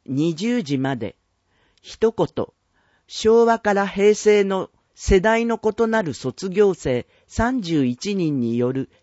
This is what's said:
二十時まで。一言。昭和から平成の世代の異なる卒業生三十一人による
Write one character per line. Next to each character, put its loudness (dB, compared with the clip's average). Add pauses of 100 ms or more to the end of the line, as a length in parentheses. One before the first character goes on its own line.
二 -2
十 -2
時 -4
ま -4
で。 -10 (680)
一 -2
言。 -2 (800)
昭 4
和 2
か 0
ら 0
平 2
成 4
の -4 (240)
世 2
代 2
の -2
異 0
な 0
る -4
卒 -8
業 2
生 -4 (220)
三 -2
十 0
一 -4
人 -2
に -2
よ -2
る -6 (140)